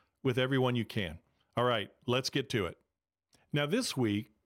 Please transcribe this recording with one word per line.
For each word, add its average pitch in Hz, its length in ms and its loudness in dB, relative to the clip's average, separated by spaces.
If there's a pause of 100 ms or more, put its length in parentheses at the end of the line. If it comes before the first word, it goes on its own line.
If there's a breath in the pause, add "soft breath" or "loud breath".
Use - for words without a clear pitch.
(240 soft breath)
with 127 160 0
everyone 127 360 2
you 113 100 0
can? 82 340 -6 (360)
All 120 100 2
right, 117 260 0 (160)
let's 127 240 0
get 135 180 -2
to 104 160 0
it. 85 140 -8 (720 soft breath)
Now, 147 140 0
this 226 280 -2
week, 110 360 0 (140)